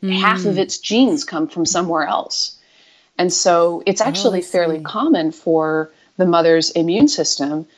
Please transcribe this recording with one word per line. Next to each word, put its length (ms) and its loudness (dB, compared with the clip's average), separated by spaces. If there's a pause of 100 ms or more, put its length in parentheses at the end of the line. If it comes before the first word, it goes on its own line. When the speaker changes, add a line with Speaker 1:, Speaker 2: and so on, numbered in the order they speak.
Speaker 1:
Half 440 0
of 80 0
Speaker 2:
Mm. 40 -2
Speaker 1:
its 200 -2
genes 460 0
come 240 -4
from 180 -4
somewhere 380 -2
else. 520 -4 (600)
And 140 0
so 540 2
it's 140 0
Speaker 2:
Oh, 60 2
Speaker 1:
actually 320 0
Speaker 2:
I 40 -4
Speaker 1:
fairly 360 -2
Speaker 2:
see. 60 -12
Speaker 1:
common 480 0
for 580 -2 (260)
the 100 2
mother's 440 4
immune 380 2
system 580 -4 (120)